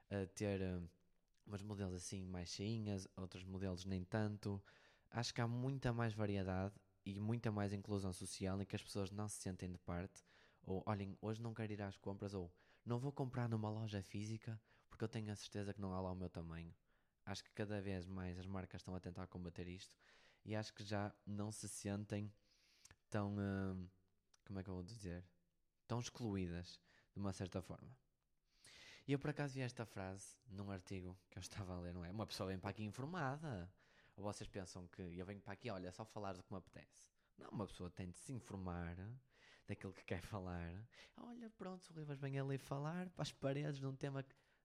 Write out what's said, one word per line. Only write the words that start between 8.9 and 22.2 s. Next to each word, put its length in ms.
não 160
se 140
sentem 300
de 80
parte, 440
ou 240
olhem, 360
hoje 200
não 120
quero 200
ir 80
às 160
compras, 360
ou 200
não 140
vou 120
comprar 380
numa 200
loja 340
física 580
porque 140
eu 60
tenho 220
a 40
certeza 380
que 80
não 120
há 80
lá 100
o 40
meu 140
tamanho. 460
Acho 180
que 80
cada 300
vez 240
mais 320
as 80
marcas 360
estão 140
a 40
tentar 280
combater 400
isto 280
e 120
acho 180
que 100
já 300
não 260
se 160
sentem 640